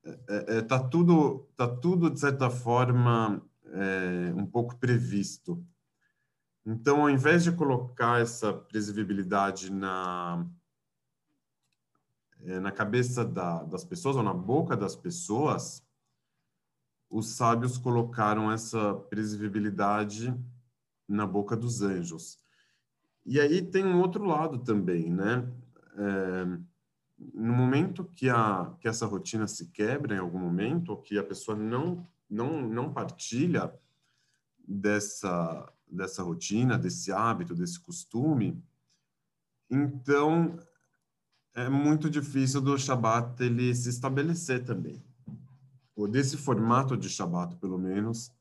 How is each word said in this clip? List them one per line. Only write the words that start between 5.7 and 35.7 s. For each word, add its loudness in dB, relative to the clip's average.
Então, 2
ao 6
invés 6
de 2
colocar 2
essa 0
previsibilidade -2
na, -4
é, -6
na -4
cabeça 0
da, -2
das -8
pessoas, -2
ou 0
na 0
boca 0
das -4
pessoas, -4
os -4
sábios 0
colocaram 0
essa -2
previsibilidade -2
na 0
boca -2
dos -4
anjos. -4
E 2
aí 4
tem 0
um 6
outro 2
lado 0
também, 0
né? 0
É, -2
no 0
momento 2
que -4
a, 2
que -6
essa -2
rotina -2
se -10
quebra, -2
em -2
algum -4
momento, 0
ou -4
que -4
a 0
pessoa -6
não, -4
não, -4
não -4
partilha -2
dessa, -2